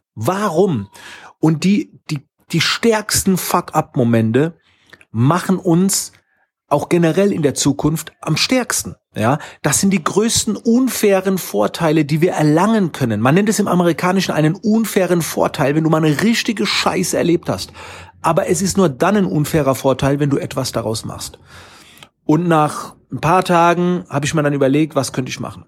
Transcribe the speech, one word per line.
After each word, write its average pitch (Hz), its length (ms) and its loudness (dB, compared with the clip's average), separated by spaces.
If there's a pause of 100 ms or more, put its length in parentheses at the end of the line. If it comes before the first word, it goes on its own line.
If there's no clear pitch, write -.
(140)
Warum? 170 760 0 (500)
Und 156 260 2
die, 202 340 0 (120)
die, 151 100 -6 (320)
die 165 80 0
stärksten 214 800 0
Fuck-up-Momente 131 1200 0 (520)
machen 160 460 0
uns 180 560 0 (560)
auch 143 200 0
generell 175 440 2
in 175 100 -4
der 135 120 0
Zukunft 147 640 -2
am 156 160 -4
stärksten. - 580 -2 (200)
Ja, 123 240 0 (240)
das 143 180 0
sind 196 100 2
die 185 140 0
größten 208 520 0
unfairen 202 840 2
Vorteile, 165 640 0
die 147 160 -2
wir 175 120 2
erlangen 170 600 2
können. 113 280 -2
Man 131 140 4
nennt 202 140 4
es 214 100 0
im 202 100 0
Amerikanischen 180 640 0
einen 156 220 2
unfairen 196 680 0
Vorteil, 147 520 -2
wenn 160 100 0
du 156 60 2
mal 160 140 2
eine 151 180 2
richtige 220 420 0
Scheiße 185 520 -2
erlebt 160 320 0
hast. 104 240 -6 (500)
Aber 160 260 0
es 175 140 0
ist 185 140 -2
nur 185 120 4
dann 165 280 0
ein 196 100 2
unfairer 151 480 0
Vorteil, 139 460 0
wenn 147 100 0
du 139 80 0
etwas 131 320 -6
daraus 110 340 -4
machst. - 360 -14 (840)
Und 160 220 2
nach 151 480 0 (160)
ein 123 100 -8
paar 180 240 2
Tagen 175 640 2
habe 139 160 -4
ich 143 80 -4
mir 156 120 0
dann 143 100 0
überlegt, 143 400 2
was 135 180 -2
könnte 127 160 -6
ich - 120 -10
machen? - 280 -14